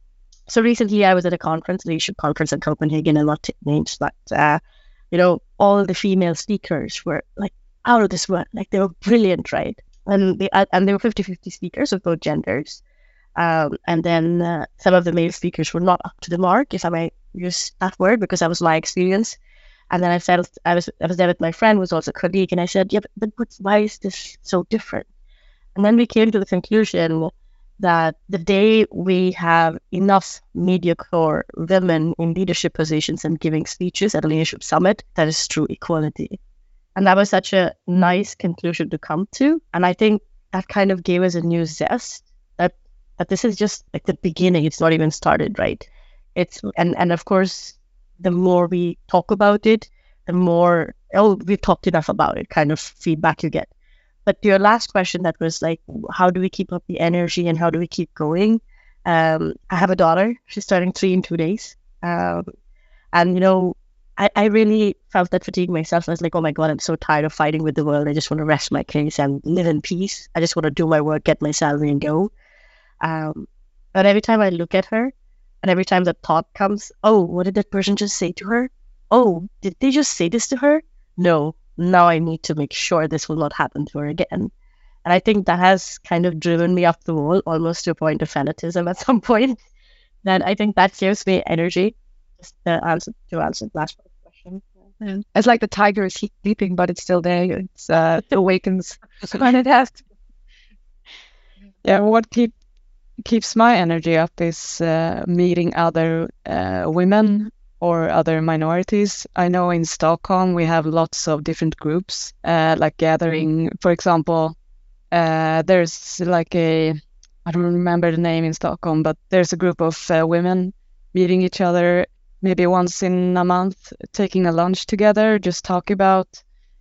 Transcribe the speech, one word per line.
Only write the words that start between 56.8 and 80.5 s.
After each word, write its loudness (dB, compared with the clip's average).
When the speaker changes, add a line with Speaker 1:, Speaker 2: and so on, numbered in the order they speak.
Speaker 1:
the -8
energy 0
and 0
how 2
do 2
we -4
keep -8
going? 0
Um, 2
I -4
have 2
a 0
daughter. 2
She's -12
turning 0
three 0
in 2
two -6
days. -4
Um, -4
and, 4
you 0
know, 2
I, 2
I 2
really 2
felt 0
that -2
fatigue -4
myself. -2
I -2
was -4
like, -4
"Oh 2
my -2
God, 0
I'm -4
so -4
tired 0
of -4
fighting -2
with -2
the -2
world. 0
I -2
just -4
wanna -4
rest -2
my -4
case -4
and -2
live 0
in 0
peace. -8
I -2
just -2
wanna -2
do -2
my 2
work, -4
get 0
my -2
salary 0
and 0
go." -2
Um, -6
but 4
every 4
time 2
I 4
look -4
at 0
her, -2
and 0
every 2
time 2
that -2
thought 0
comes, -4
"Oh, 6
what -2
did -2
that -2
person -2
just -4
say -4
to -14
her? -2
Oh, 2
did -6
they 2
just 0
say -2
this -2
to -2